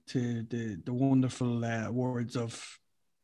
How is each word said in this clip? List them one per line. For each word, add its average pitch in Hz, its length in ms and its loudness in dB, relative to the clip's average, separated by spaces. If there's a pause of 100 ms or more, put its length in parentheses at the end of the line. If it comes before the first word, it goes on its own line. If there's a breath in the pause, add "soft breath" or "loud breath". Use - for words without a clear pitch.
to 120 360 0
the, 113 400 -4
the 123 100 -4
wonderful, 127 720 4
uh, 113 280 0
words 123 440 0
of, - 440 -6 (440)